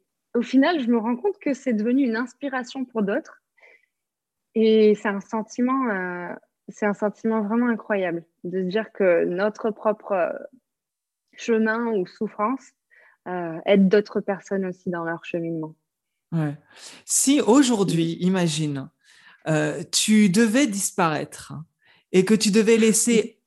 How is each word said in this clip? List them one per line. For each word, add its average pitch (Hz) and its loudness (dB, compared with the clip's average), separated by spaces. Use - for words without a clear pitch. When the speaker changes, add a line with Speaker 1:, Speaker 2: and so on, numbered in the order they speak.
Speaker 1:
au 240 0
final, 294 2
je 233 -2
me 233 2
rends 233 -2
compte 392 -4
que 285 -2
c'est 247 -4
devenu 240 0
une 226 -2
inspiration 254 -8
pour 220 -6
d'autres. 202 -6
Et 220 4
c'est 220 -4
un 202 -4
sentiment, 247 -4
euh, 180 -8
c'est - -6
un 202 0
sentiment 220 -4
vraiment 226 0
incroyable 185 -4
de 185 -4
se 180 -4
dire 214 -4
que 170 2
notre 202 -2
propre, 214 -4
euh, 190 0
chemin 220 -2
ou 208 -2
souffrance, 214 -6
euh, 175 -8
aide 196 6
d'autres 208 2
personnes 196 -6
aussi 180 -10
dans 170 -6
leur 165 -8
cheminement. 165 -8
Speaker 2:
Ouais. 156 -2
Si - 2
aujourd'hui, 196 2
Speaker 1:
Oui. 175 0
Speaker 2:
imagine, 156 -2
euh, 151 -2
tu 214 4
devais 226 2
disparaître 170 -4
et 185 4
que 220 4
tu 214 2
devais 220 4
laisser 226 2